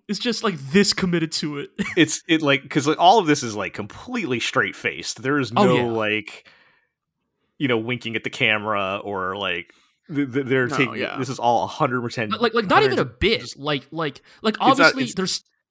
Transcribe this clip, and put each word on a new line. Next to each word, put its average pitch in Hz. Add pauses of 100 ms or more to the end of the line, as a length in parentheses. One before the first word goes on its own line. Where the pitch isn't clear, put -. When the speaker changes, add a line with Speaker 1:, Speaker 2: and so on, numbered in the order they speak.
Speaker 1:
is 196
just, 233
like, 202
this 165
committed 170
to 147
it. -
<laughs> -
Speaker 2:
It's, -
it, 160
like, 139
'cause, 131
like, 156
all 190
of 175
this 143
is, 110
like, 95
completely 131
straight-faced. 98
There 139
is 113
Speaker 1:
Oh, -
Speaker 2:
no, 127
Speaker 1:
yeah. 123
Speaker 2:
like, 107 (1080)
you 139
know, 117
winking 113
at -
the 123
camera 104
or, 95
like, 95 (400)
th-, 139
th-, 135
they're 127
Speaker 3:
No, 135
Speaker 2:
taking, 135
Speaker 3:
yeah. 120
Speaker 2:
this 127
is 131
all 117
a 101
hundred 127
percent, 117
Speaker 1:
Like, 233
like, 226
not 339
even 392
a 180
Speaker 2:
hundred 127
Speaker 1:
bit. 185
Speaker 2:
just -
Speaker 1:
Like, 143
like, 156 (220)
like, 214
Speaker 2:
It's -
not, 226
Speaker 1:
obviously, 262
Speaker 2:
it's 220
Speaker 1:
there's, 185 (260)